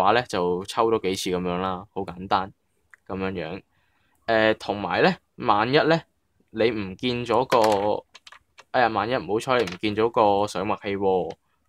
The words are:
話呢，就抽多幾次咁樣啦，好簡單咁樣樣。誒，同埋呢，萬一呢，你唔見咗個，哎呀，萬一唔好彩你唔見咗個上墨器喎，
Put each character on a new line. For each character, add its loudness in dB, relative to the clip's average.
話 4
呢， 2
就 -2
抽 0
多 2
幾 -2
次 -6
咁 -2
樣 -4
啦， -6
好 -6
簡 -10
單 -2
咁 -8
樣 -4
樣。 -8
誒， 4
同 -4
埋 -2
呢， 4
萬 2
一 2
呢， 2
你 2
唔 -6
見 -4
咗 2
個， 2
哎 0
呀， 4
萬 -2
一 -2
唔 -6
好 2
彩 0
你 2
唔 -8
見 0
咗 2
個 2
上 -4
墨 -2
器 -6
喎， -2